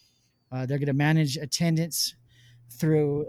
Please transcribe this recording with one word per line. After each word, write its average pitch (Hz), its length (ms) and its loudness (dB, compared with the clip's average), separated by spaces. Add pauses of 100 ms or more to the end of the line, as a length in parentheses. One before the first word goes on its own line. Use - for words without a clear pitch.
(520)
Uh, 127 140 -6
they're 143 120 -2
gonna 143 160 0
manage 147 440 2
attendance 165 800 -2 (540)
through 151 580 2